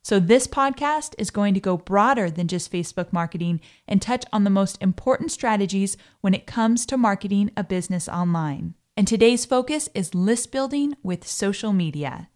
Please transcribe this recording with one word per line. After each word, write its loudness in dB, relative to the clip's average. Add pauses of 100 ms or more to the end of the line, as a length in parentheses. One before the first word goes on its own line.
So 2
this 4
podcast -2
is -6
going 0
to 0
go 0
broader 2
than -2
just -4
Facebook -6
marketing -2 (260)
and 2
touch -2
on 2
the 4
most 2
important 0
strategies 0 (240)
when 4
it -4
comes 0
to -4
marketing 2
a -2
business -4
online. -2 (220)
And 4
today's 4
focus -2
is -4
list 0
building -2
with -6
social -2
media. -4